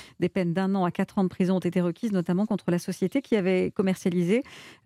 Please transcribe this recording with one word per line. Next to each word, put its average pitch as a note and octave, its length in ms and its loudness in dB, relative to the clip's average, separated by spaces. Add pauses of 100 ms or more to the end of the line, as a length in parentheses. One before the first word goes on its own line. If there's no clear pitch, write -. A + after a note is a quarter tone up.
(180)
Des F3+ 100 0
peines F3 240 -2
d'un F#3+ 220 0
an F#3+ 100 2
à F3 60 2
quatre - 280 -2
ans G3 40 2
de F3+ 60 2
prison F#3 280 2
ont F3+ 40 0
été F3 200 0
requises, F3 300 -2
notamment F#3 360 0
contre F3+ 260 -2
la F3 80 0
société F#3+ 420 -2
qui - 140 0
avait F#3 340 2
commercialisé, F#3+ 720 0 (440)